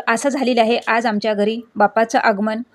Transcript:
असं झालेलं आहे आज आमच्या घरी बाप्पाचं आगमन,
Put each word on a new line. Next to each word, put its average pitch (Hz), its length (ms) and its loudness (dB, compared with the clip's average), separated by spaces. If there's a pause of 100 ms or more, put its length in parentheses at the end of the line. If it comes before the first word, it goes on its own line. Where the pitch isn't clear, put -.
असं 233 200 0
झालेलं 254 320 0
आहे 226 260 2
आज 226 200 0
आमच्या 214 280 -2
घरी 214 260 0 (160)
बाप्पाचं 226 420 2
आगमन, 220 420 0 (140)